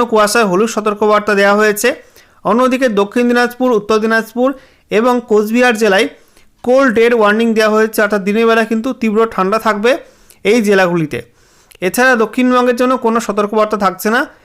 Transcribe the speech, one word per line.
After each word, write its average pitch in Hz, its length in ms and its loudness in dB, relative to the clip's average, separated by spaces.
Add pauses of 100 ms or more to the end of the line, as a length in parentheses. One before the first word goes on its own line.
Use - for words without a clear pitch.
কুয়াশায় 214 440 0
হলুদ 202 200 0
সতর্কবার্তা 208 680 -2
দেওয়া 202 220 2
হয়েছে। 214 320 0 (560)
অন্যদিকে 247 420 0 (120)
দক্ষিণ 202 280 -2
দিনাজপুর, 240 420 0 (100)
উত্তর 220 200 0
দিনাজপুর 226 500 -2 (420)
এবং 226 220 0 (140)
কোচবিহার 220 500 0
জেলায় 214 300 2 (560)
কোল্ড 262 320 2
ডের 233 200 2
ওয়ার্নিং 220 320 2 (100)
দেওয়া 220 180 2
হয়েছে, 220 260 0
অর্থাৎ 208 220 0
দিনের 208 240 0
বেলা 226 180 2
কিন্তু 226 280 -4
তীব্র 220 260 -2 (120)
ঠান্ডা 190 280 -2
থাকবে 220 320 0 (540)
এই 220 160 2
জেলাগুলিতে। 175 580 0 (600)
এছাড়া 247 340 2
দক্ষিণবঙ্গের 247 640 0
জন্য 254 180 0
কোনো 226 220 -2
সতর্কবার্তা 214 580 -2
থাকছে 190 320 -4
না 240 120 0 (240)